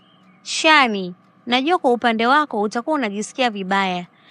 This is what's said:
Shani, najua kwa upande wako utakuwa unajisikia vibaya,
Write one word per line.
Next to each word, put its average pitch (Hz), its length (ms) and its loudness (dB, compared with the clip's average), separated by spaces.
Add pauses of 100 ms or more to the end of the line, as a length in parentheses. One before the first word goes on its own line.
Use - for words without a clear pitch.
(420)
Shani, 226 720 2 (320)
najua 262 320 0
kwa 269 140 2
upande 226 340 0
wako 277 340 2
utakuwa 233 360 -2
unajisikia 226 540 -2
vibaya, 190 560 -2 (240)